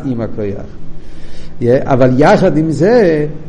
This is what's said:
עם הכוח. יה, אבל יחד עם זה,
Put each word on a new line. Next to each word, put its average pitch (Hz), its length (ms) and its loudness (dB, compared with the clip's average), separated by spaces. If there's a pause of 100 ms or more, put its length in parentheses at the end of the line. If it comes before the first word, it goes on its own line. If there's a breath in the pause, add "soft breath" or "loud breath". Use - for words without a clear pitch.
עם 127 160 -4
הכוח. 104 460 -6 (960 loud breath)
יה, 127 320 2
אבל 131 240 4
יחד 170 400 4
עם 160 140 0
זה, 165 560 2 (220)